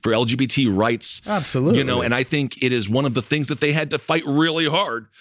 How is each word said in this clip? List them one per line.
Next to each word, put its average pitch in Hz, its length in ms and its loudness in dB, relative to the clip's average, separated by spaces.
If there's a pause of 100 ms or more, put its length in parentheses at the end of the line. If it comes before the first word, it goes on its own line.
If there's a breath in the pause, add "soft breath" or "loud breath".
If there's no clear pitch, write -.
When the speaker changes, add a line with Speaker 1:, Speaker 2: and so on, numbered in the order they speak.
Speaker 1:
for 120 100 0
L 113 120 2
G 117 100 0
B 127 140 0
T 135 180 2
rights. 110 600 0
Speaker 2:
Absolutely. 180 520 0
Speaker 1:
You 139 60 2
know, 123 180 0
and 117 100 0
I 127 120 0
think 139 380 -2
it 127 100 2
is 113 160 -2
one 127 160 2
of 127 100 0
the 120 80 -2
things 147 260 -2
that 147 120 -4
they 147 120 0
had 151 180 -2
to 147 100 -2
fight 160 260 -2
really 156 420 2
hard 139 380 -2 (140 loud breath)